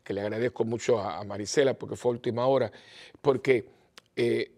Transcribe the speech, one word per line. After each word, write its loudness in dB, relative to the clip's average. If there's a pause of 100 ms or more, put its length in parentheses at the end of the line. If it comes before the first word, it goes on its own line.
que -8
le -4
agradezco -2
mucho 0
a, -4
a -8
Marisela, 0
porque -10
fue -2
a 2
última -2
hora, 2 (480)
porque... 2 (420)
Eh, 0